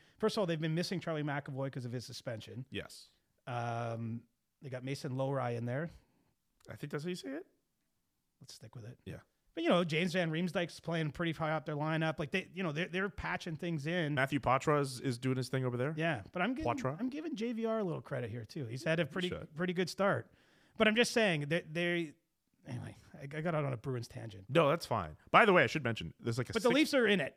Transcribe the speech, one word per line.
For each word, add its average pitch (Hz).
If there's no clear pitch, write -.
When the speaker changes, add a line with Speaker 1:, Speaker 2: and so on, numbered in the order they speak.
Speaker 1:
first 214
of 220
all, 190
they've 165
been 160
missing 170
Charlie 156
McAvoy 139
'cause 123
of 120
his 123
suspension. 117
Speaker 2:
Yes. -
Speaker 1:
Um, 117
they 143
got 123
Mason 139
Lohrei 131
in 117
there. 139
Speaker 2:
I 110
think 147
that's 147
how 180
you 180
say 277
it. 311
Speaker 1:
Let's -
stick -
with 113
it. 123
Speaker 2:
Yeah. -
Speaker 1:
But, 330
you 339
know, 180
James 165
Van 170
Riemsdyk's 170
playing 160
pretty 165
high 156
up 156
their 156
lineup. 156
Like, 147
they, 185
you 190
know, 170
they're, 151
they're 190
patching 170
things 165
in. 156
Speaker 2:
Matthew 135
Poitras 135
is, 131
is 123
doing 127
his 127
thing 131
over 123
there. 135
Speaker 1:
Yeah, 156
but 180
I'm 240
giving, 240
Speaker 2:
Poitras. 160
Speaker 1:
I'm 254
giving 302
J 233
V 226
R 220
a 202
little 151
credit 123
here, 113
too. 139
He's 123
had 160
a -
Speaker 2:
You 151
Speaker 1:
pretty, 180
Speaker 2:
should. 165
Speaker 1:
pretty 180
good 180
start. 180
But 220
I'm 214
just 233
saying 175
that 160
they, 170
anyway, 104
I, 143
I -
got 165
out 151
on 135
a 120
Bruins 123
tangent. 107
Speaker 2:
No, 147
that's 165
fine. 87
By 202
the 208
way, 165
I -
should 151
mention, 113
there's, 117
like, 123
a -
Speaker 1:
But 214
the 247
Speaker 2:
six 240
Speaker 1:
Leafs 294
are 240
in 202
it, 131